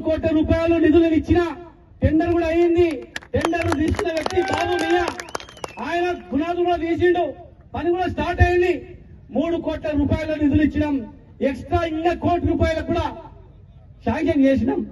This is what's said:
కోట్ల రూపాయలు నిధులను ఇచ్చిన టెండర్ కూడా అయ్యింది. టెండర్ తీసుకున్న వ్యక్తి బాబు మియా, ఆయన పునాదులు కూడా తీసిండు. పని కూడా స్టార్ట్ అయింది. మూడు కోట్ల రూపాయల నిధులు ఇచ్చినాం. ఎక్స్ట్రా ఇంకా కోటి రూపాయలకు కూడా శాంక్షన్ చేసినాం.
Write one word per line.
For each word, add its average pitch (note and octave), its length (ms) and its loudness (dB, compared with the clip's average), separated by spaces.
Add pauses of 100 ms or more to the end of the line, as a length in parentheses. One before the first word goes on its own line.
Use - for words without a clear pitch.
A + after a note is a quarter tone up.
కోట్ల D#4+ 300 0
రూపాయలు E4 380 2 (100)
నిధులను D#4+ 360 6
ఇచ్చిన F4 200 2 (600)
టెండర్ D#4+ 340 2
కూడా E4+ 180 0
అయ్యింది. E4+ 340 4 (460)
టెండర్ E4+ 340 0 (140)
తీసుకున్న F4+ 360 0
వ్యక్తి D#4+ 240 0 (100)
బాబు F4 320 0
మియా, F4 220 2 (840)
ఆయన F4 180 -2 (240)
పునాదులు E4+ 380 -2
కూడా F4 180 0
తీసిండు. E4+ 400 2 (520)
పని F4 180 -2
కూడా F4+ 180 -2
స్టార్ట్ F4 320 -2
అయింది. F4+ 280 4 (640)
మూడు E4 200 0 (100)
కోట్ల D#4 240 -4 (100)
రూపాయల D#4 320 0 (100)
నిధులు D4 260 4
ఇచ్చినాం. D4 280 -2 (540)
ఎక్స్ట్రా D4+ 300 -2 (140)
ఇంకా E4 180 0 (120)
కోటి F4 280 0
రూపాయలకు D#4 400 0
కూడా E4 140 0 (1000)
శాంక్షన్ C#4 420 2
చేసినాం. C4 320 2 (120)